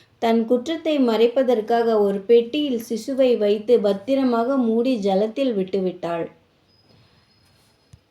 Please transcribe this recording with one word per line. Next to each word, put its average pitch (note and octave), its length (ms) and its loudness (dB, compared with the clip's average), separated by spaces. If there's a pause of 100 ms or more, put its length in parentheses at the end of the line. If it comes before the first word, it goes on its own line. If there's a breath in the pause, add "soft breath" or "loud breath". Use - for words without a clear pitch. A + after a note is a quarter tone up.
(180 soft breath)
தன் A3+ 260 0
குற்றத்தை D4+ 560 -2
மறைப்பதற்காக A#3 1000 2
ஒரு G3 200 0
பெட்டியில் A#3 680 0
சிசுவை B3 500 0
வைத்து G#3 420 2
பத்திரமாக A#3+ 760 0
மூடி A#3 400 0
ஜலத்தில் G#3+ 580 0
விட்டுவிட்டாள். F3+ 720 -4 (1800)